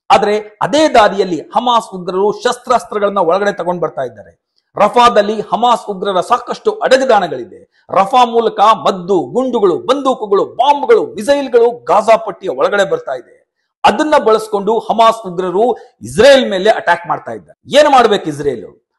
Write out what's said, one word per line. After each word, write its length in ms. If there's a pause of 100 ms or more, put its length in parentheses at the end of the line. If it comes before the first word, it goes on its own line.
(100)
ಆದ್ರೆ 520
ಅದೇ 260
ದಾರಿಯಲ್ಲಿ 520
ಹಮಾಸ್ 540
ಉಗ್ರರು 380
ಶಸ್ತ್ರಾಸ್ತ್ರಗಳನ್ನ 840
ಒಳಗಡೆ 340
ತಗೊಂಡ್ 300
ಬರ್ತಾ 200
ಇದ್ದಾರೆ. 460 (280)
ರಫಾದಲ್ಲಿ 640
ಹಮಾಸ್ 500
ಉಗ್ರರ 300
ಸಾಕಷ್ಟು 500
ಅಡಗುದಾಣಗಳಿದೆ. 1200
ರಫಾ 340
ಮೂಲಕ 360
ಮದ್ದು, 600
ಗುಂಡುಗಳು, 580
ಬಂದೂಕುಗಳು, 640
ಬಾಂಬ್ಗಳು, 600
ಮಿಸೈಲ್ಗಳು 800
ಗಾಜಾ 320
ಪಟ್ಟಿಯ 320
ಒಳಗಡೆ 420
ಬರ್ತಾ 220
ಇದೆ. 260 (460)
ಅದನ್ನ 300 (100)
ಬಳಸ್ಕೊಂಡು 540
ಹಮಾಸ್ 480
ಉಗ್ರರು 460 (300)
ಇಸ್ರೇಲ್ 480
ಮೇಲೆ 200
ಅಟ್ಯಾಕ್ 380
ಮಾಡ್ತಾ 240
ಇದ್ದಾರೆ. 460
ಏನ್ 140
ಮಾಡ್ಬೇಕು 360
ಇಸ್ರೇಲ್? 540 (160)